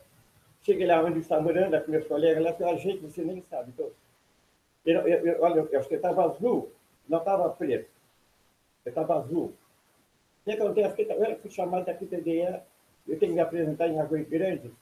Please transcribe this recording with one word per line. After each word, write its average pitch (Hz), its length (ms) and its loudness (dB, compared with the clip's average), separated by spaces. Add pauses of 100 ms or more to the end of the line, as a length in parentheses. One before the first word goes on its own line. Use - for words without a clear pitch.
(640)
Cheguei 185 240 2
lá 165 160 6
onde 165 160 0
estava 156 220 0
morando, 170 420 2
com 156 80 -6
meus 156 160 0
colegas 156 360 2
lá, 170 100 0
falei, 175 200 0
"Ah, 151 40 -2
gente, 190 220 -4
você 156 240 -10
nem 180 260 -8
sabe." 127 220 -8
Então, - 200 -8 (920)
eu, 160 220 2
eu, 165 200 4
eu, 165 140 0
olha, 160 280 4
eu 139 100 2
acho - 100 -4
que - 60 -2
eu - 20 2
estava 175 280 2
azul, 170 460 -2 (380)
não 160 80 2
estava 180 320 2
preto. 131 400 -4 (960)
Eu 160 40 -10
estava 156 300 0
azul. 127 280 -4
O - 1000 -20
que 208 60 -4
acontece? 208 500 0
Eu - 380 -2
fui - 120 -14
chamado 180 340 -2
da 175 80 -4
P 175 120 -12
T 175 160 -6
D 165 200 0
E, 180 200 -4 (460)
eu 156 120 -4
tenho 170 120 2
que 165 40 -2
me 170 60 4
apresentar 165 480 0
em 156 100 0
Arroio 151 260 -2
Grande. 165 460 -2 (100)